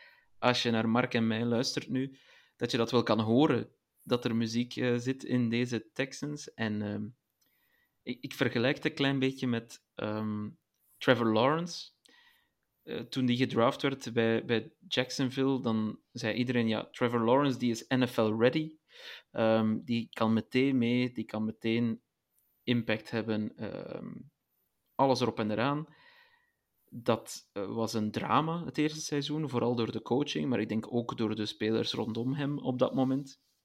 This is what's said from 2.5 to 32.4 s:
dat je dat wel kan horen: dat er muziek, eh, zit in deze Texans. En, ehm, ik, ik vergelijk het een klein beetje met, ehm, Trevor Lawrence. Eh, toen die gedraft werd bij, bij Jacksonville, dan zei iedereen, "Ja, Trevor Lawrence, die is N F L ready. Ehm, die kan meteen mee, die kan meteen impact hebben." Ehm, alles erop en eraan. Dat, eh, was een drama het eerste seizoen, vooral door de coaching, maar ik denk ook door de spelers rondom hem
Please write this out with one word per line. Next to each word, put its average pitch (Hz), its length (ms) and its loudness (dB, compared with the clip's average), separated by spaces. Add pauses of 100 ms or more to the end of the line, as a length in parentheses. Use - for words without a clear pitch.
dat 120 160 -4
je 131 60 0
dat 117 140 0
wel 120 120 4
kan 110 160 4
horen: 117 500 4 (340)
dat 123 220 0
er 113 100 -2
muziek, 117 400 -2
eh, 123 220 0
zit 131 260 -6
in 123 260 0
deze 120 440 -2
Texans. 143 600 -8
En, 107 280 -2
ehm, 104 240 -4 (1000)
ik, - 180 -8
ik - 120 -10
vergelijk 127 420 0
het - 100 -4
een - 80 -2
klein 139 260 0
beetje 135 280 -2
met, 117 340 -4 (140)
ehm, 107 540 -4 (480)
Trevor 113 360 4
Lawrence. 156 600 0 (920)
Eh, - 160 -10
toen 127 260 -2
die 123 120 4
gedraft 120 440 2
werd 131 320 -2
bij, 113 320 2
bij 113 260 -2 (160)
Jacksonville, 131 760 0
dan 110 380 -2 (120)
zei 117 220 -2
iedereen, 120 340 0
"Ja, 110 240 0
Trevor 120 340 0
Lawrence, 131 320 4
die 120 140 0
is 113 160 -6
N 127 180 2
F - 120 -4
L 110 220 4
ready. 156 360 2 (560)
Ehm, 110 520 4
die 117 280 -2
kan 113 220 2
meteen 131 440 2
mee, 123 340 2
die 110 140 -6
kan 110 200 -4
meteen 113 560 0 (640)
impact 110 480 0
hebben." 107 460 -2
Ehm, 50 560 -10 (800)
alles 131 240 4
erop 113 200 0
en 107 120 0
eraan. 143 340 0 (1040)
Dat, - 600 -4
eh, 101 240 -6
was 113 180 -2
een 107 180 -2
drama 160 540 0
het - 120 -10
eerste 151 240 -2
seizoen, 147 480 -4
vooral 120 260 0
door 117 160 0
de 110 100 -6
coaching, 147 480 -2
maar 113 100 2
ik 110 100 -2
denk 110 240 -4
ook 117 240 -2
door 107 180 0
de 104 100 -4
spelers 110 480 -2
rondom 113 400 -2
hem 143 260 -4